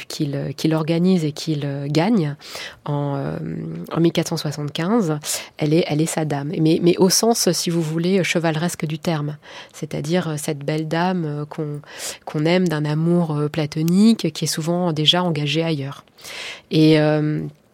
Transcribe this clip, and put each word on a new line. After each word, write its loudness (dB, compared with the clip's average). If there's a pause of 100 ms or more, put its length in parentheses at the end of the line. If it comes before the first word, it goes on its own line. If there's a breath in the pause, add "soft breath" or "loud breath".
qu'il, -4
qu'il 0
organise 2
et -2
qu'il, -4
euh, -6
gagne 2 (480 loud breath)
en, -2
euh, -4 (520)
en -2
mille 4
quatre -2
cent -2
soixante-quinze. -2 (400 loud breath)
Elle 2
est, 4
elle 0
est 2
sa -2
dame. -4
Mais, 4
mais 4
au 6
sens, 2
si -2
vous 0
voulez, 0
chevaleresque 0
du -6
terme. -2 (380 loud breath)
C'est-à-dire, -2
euh, -4
cette -6
belle -4
dame, 0
euh, -4
qu'on, -8 (440 loud breath)
qu'on -2
aime 4
d'un 0
amour, 2
euh, 0
platonique, 2
qui -6
est -2
souvent 0
déjà 2
engagée 0
ailleurs. -4 (640 loud breath)
Et, 6
euh, 2 (320)